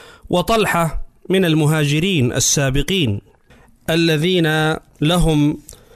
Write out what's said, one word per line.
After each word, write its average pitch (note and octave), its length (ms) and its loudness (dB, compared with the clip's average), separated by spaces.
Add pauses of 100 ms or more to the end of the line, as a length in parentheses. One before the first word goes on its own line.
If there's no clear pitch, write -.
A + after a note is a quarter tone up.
(300)
وطلحة F3 760 0 (220)
من F#3+ 160 2
المهاجرين D#3 880 0
السابقين C3+ 880 -2 (680)
الذين D#3+ 840 0 (240)
لهم D#3 580 2 (380)